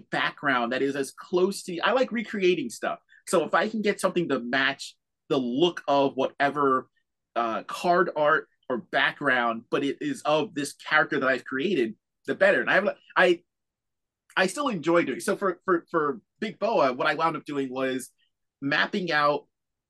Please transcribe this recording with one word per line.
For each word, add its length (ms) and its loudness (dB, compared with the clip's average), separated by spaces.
background 600 0
that 120 -2
is 120 0
as 160 -4
close 520 0
to, 160 -8
I 120 2
like 200 2
recreating 580 0
stuff. 300 -6
So 160 2
if 100 -2
I 160 2
can 120 -4
get 180 0
something 300 -2
to 100 0
match 560 -4
the 80 2
look 500 0
of 280 2
whatever, 720 0
uh, 280 -2
card 520 0
art 320 2
or 80 -2
background, 920 0
but 120 0
it 160 -2
is 260 -6
of 280 0
this 200 -6
character 460 0
that 80 0
I've 180 0
created, 500 -2
the 80 -4
better. 260 4
And 80 -2
I 60 2
have, 140 2
I, 260 4
I 120 2
still 200 -4
enjoy 380 2
doing, 140 -4
so 160 -2
for, 300 -4
for, 240 2
for 320 -2
Big 200 -8
Boa, 340 2
what 140 -2
I 80 0
wound 200 0
up 100 -12
doing 260 -4
was 380 -4
mapping 500 -2
out, 340 0